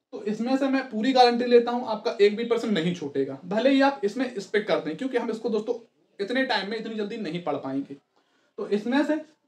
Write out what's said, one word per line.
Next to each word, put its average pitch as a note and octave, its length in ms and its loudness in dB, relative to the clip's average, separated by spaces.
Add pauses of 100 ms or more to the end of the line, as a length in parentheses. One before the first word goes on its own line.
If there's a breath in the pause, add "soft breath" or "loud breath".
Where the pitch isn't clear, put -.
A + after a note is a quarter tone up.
(140)
तो - 100 -12
इसमें A3+ 340 -2
से C4+ 100 0
मैं C4 220 0
पूरी A3 240 0
गारंटी A#3+ 320 6
लेता A#3+ 260 6
हूँ A#3+ 160 -4
आपका G#3+ 340 -4
एक G#3 160 6
भी A#3 80 -4
प्रश्न A#3 240 0
नहीं F3 260 0
छूटेगा, C3+ 500 -4
भले A3 240 2
ही C4+ 120 6
आप C#4 220 4
इसमें A#3+ 240 -2
इस G3 200 -8
पे G#3 140 0
कर F3 180 0
दें, D#3 180 -6
क्योंकि B3+ 200 -4
हम A#3 140 -2
इसको A3 180 -4
दोस्तों G#3+ 260 -2 (440)
इतने A#3+ 260 -2
time G#3 240 -2
में A3+ 80 -4
इतनी A3 180 -8
जल्दी G#3+ 240 -6
नहीं F3 240 -6
पढ़ F#3 140 -2
पाएंगे। C#3 380 -6 (640)
तो G#3+ 120 -6
इसमें A#3+ 340 0
से D4+ 120 0 (320)